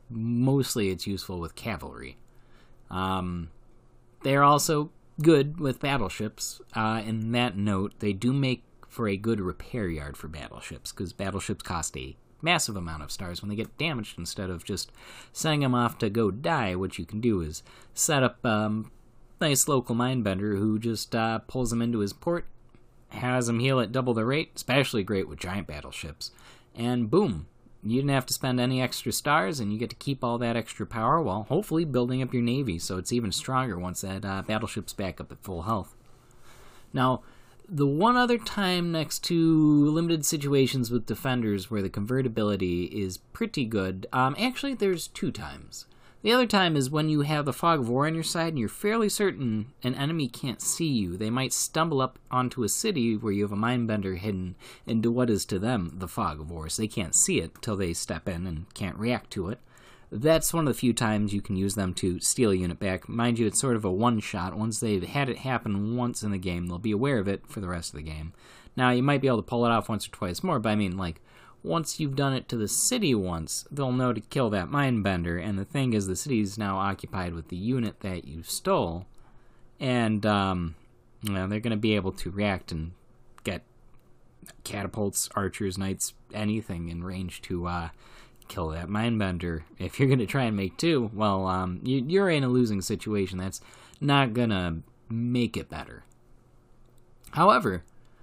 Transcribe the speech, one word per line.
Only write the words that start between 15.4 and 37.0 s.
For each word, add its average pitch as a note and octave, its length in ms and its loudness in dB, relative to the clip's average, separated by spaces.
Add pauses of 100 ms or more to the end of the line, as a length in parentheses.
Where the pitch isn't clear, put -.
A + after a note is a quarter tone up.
'em B2+ 100 2
off A#2+ 240 2
to A2 120 0
go G#2+ 200 2
die, A#2+ 460 0
what F#2+ 220 -4
you F2 80 -8
can G#2+ 140 -6
do A2 200 2
is D#2 220 -6 (320)
set C#3+ 280 2
up, - 220 0
um, G#2+ 460 2 (500)
nice D3 260 2
local B2+ 300 2
mindbender G#2+ 600 0
who G#2+ 200 2
just, A2+ 360 -4
uh, A2+ 260 0
pulls B2 320 -2
'em A#2 100 0
into A#2 180 0
his G2+ 120 0
port, E3+ 340 -4 (600)
has B2 400 0
'em A#2 120 2
heal C3 200 4
at A2 120 -2
double B2+ 220 0
the A2 100 2
rate, C#3+ 320 0
especially B2+ 460 2
great F#2+ 260 0
with D2 100 -12
giant F#2 280 -6
battleships, - 640 -12 (440)
and A#2+ 360 0
boom, C3 360 2 (360)
you A2 140 0
didn't C#3 140 2
have C#3 160 2
to - 80 -4
spend B2 260 0
any B2+ 200 2
extra B2 320 -2
stars, D#3 460 2
and G#2 140 -2
you G#2+ 60 -2
get A2+ 120 -4
to - 60 -14
keep C#3 260 -4
all A#2+ 160 0
that A#2 180 0
extra A2 300 -4
power A#2+ 340 2
while G#2+ 240 -2
hopefully E3 400 0
building B2+ 380 0
up B2+ 100 -2
your B2 100 2
navy A#2+ 360 0
so F#2 180 -4
it's F#2 160 -4
even A2+ 200 0
stronger B2+ 460 -2
once F2+ 240 -6
that, F#2+ 220 -6
uh, G2 220 -2
battleship's G#2+ 460 -4
back F#2 280 -6
up C#2 100 -12
at - 120 -16
full F2 200 -6
health. F#2+ 320 -4 (1000)
Now, B2+ 300 2 (460)